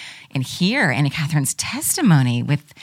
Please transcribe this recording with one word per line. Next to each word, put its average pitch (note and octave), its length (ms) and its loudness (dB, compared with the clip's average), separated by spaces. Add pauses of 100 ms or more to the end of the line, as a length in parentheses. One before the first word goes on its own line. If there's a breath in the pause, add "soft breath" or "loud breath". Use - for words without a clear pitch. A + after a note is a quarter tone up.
(320 loud breath)
and C3+ 100 -2
hear F#3+ 480 0
Anna C3+ 180 2
Catherine's D3+ 460 -2
testimony D3+ 880 2
with C#3 400 -4